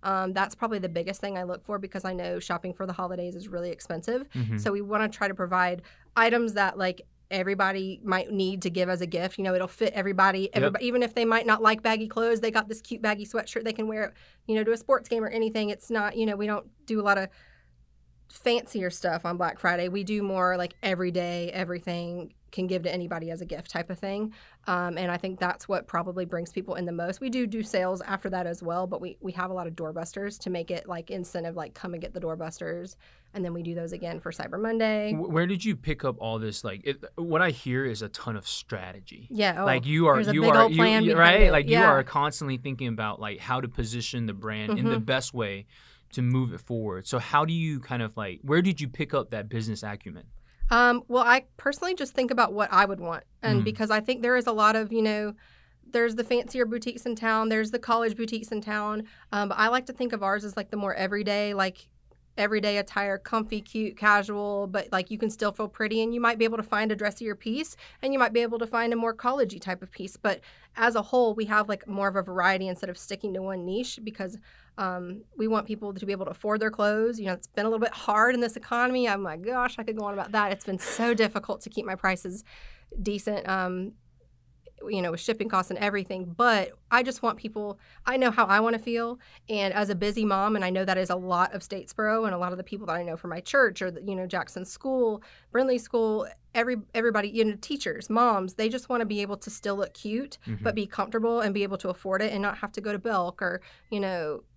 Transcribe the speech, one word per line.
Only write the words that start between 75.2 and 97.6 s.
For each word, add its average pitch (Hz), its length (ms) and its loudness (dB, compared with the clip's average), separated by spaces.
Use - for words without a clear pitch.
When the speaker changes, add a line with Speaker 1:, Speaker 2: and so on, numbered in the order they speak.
Speaker 1:
we 220 100 2
want 214 200 2
people 214 260 -6
to 190 120 -10
be 196 60 -2
able 190 140 -2
to 185 60 -6
afford 214 280 0
their 214 120 2
clothes. 220 480 2
You 202 80 -4
know, 185 60 0
it's - 140 -8
been 208 180 -2
a 220 40 4
little 220 140 2
bit 226 100 0
hard 226 420 4
in 240 60 2
this 226 140 0
economy. 247 520 2
Oh 202 100 2
my 175 200 -4
gosh, 240 420 -2
I 226 40 -6
could 220 140 -4
go 214 80 -4
on 202 80 -2
about 196 200 -4
that. 208 180 4
It's 196 140 -6
been 190 140 -4
so 233 340 0
difficult 214 480 0
to - 80 -12
keep - 160 -10
my 190 100 -4
prices 190 480 -2
decent, 208 460 -2
um, 185 460 -2
you 202 120 -2
know, 175 100 0
with 170 100 -4
shipping 220 260 -2
costs 190 240 0
and 190 80 -4
everything. 196 460 -2
But 208 460 2
I 247 100 6
just 247 200 -4
want 226 160 0
people, 208 420 -8
I 262 120 0
know 254 120 6
how 226 160 4
I 196 140 6
wanna 226 180 2
feel. 233 420 -4
And 202 260 0
as 208 160 0
a 208 60 0
busy 208 300 0
mom, 202 320 2
and 190 80 0
I 180 40 0
know 190 140 0
that 185 140 2
is 185 120 0
a 180 60 2
lot 180 400 0
of 185 60 -6
Statesboro 214 640 -2
and 190 100 -2
a - 20 -4
lot 180 140 -2
of 180 60 -6
the 185 60 -8
people 202 240 -10
that 170 100 -2
I 175 60 -4
know 170 120 -6
from 175 140 -10
my 170 100 -6
church 220 420 4
or, 185 80 -2
the, 170 140 -10
you 196 120 -4
know, 185 120 -4
Jackson 180 380 -6
School, 233 580 0
Brindley 254 260 2
School, 220 500 0
every, 240 220 2
everybody, 214 360 2
you 220 160 2
know, 208 160 0